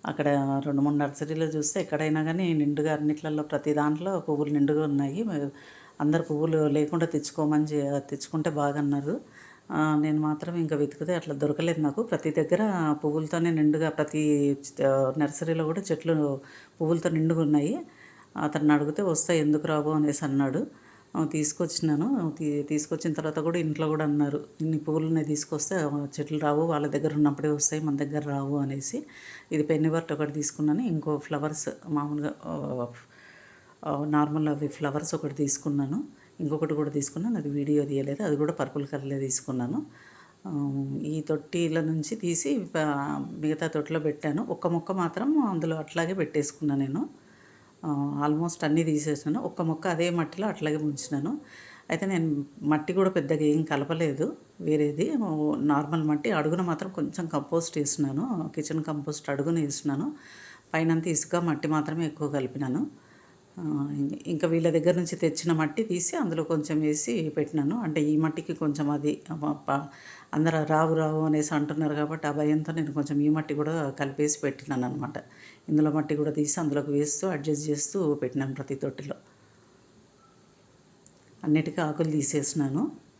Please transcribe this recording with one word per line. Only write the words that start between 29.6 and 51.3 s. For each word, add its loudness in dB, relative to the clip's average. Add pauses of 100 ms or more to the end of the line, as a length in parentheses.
పెన్నివర్ట్ 2
ఒకటి -2
తీసుకున్నాను. 0
ఇంకో 0
ఫ్లవర్స్ -4 (200)
మామూలుగా, -2 (100)
ఆ, -4 (1000)
ఆ, -2
నార్మల్ 2
అవి -2
ఫ్లవర్స్ -4
ఒకటి -6
తీసుకున్నాను. -2 (360)
ఇంకొకటి -2
కూడా 0
తీసుకున్నాను, -2
అది -4
వీడియో 2
తీయలేదు. -2
అది 2
కూడా 2
పర్పుల్ -4
కలర్‌లే -4
తీసుకున్నాను. -2 (600)
ఆ, -10 (520)
ఈ -4
తొట్టిల 0
నుంచి -2
తీసి 0
ప-, 0
మిగతా -2
తొట్టిలో -2
పెట్టాను. -2
ఒక్క -4
మొక్క 0
మాత్రం 2
అందులో 0
అట్లాగే -2
పెట్టేసుకున్నా 0
నేను. -4 (540)
ఆ, 0
almost 0
అన్నీ 4
తీసేసాను. 0
ఒక్క -4
మొక్క 0
అదే 2
మట్టిలో -2
అట్లాగే -2
ఉంచినాను. -2 (500)